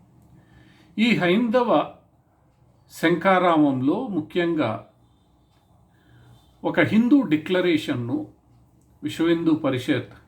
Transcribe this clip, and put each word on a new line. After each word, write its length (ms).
ఈ 180
హైందవ 540
శంఖారావంలో 1080
ముఖ్యంగా 560
ఒక 160
హిందూ 420
డిక్లరేషన్ను 960
విశ్వ 240
హిందూ 280
పరిషత్ 600